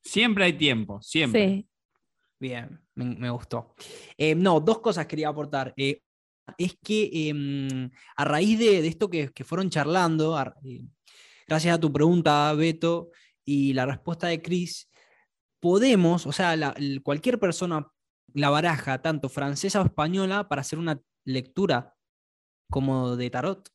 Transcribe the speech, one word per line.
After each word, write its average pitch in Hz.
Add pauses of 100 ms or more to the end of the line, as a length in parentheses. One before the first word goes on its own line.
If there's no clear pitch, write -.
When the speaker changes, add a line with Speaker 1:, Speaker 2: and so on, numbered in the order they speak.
Speaker 1:
Siempre 202
hay 175
tiempo, 113
siempre. 160
Speaker 2:
Sí. 196 (720)
Speaker 3:
Bien, 123 (140)
me, 123 (100)
me 123
gustó. 117 (440)
Eh, 156
no, 175
dos 220
cosas 175
quería 151
aportar. 143
Eh, 139 (560)
es 180
que, 185
em, 139 (260)
a 143
raíz 196
de, 202
de 156
esto 165
que, 156
que -
fueron 185
charlando, 160
a, -
eh, 123 (600)
gracias 160
a 165
tu 156
pregunta, 151
Beto, 165 (340)
y 139
la 127
respuesta 165
de 165
Chris, 175 (720)
podemos, 180
o 147
sea, 175
la, 151
el, 139
cualquier 160
persona 165 (460)
la 143
baraja, 143
tanto 147
francesa 147
o 170
española, 190
para 139
hacer 156
una 160 (240)
lectura 131 (720)
como 131
de 123
tarot. 185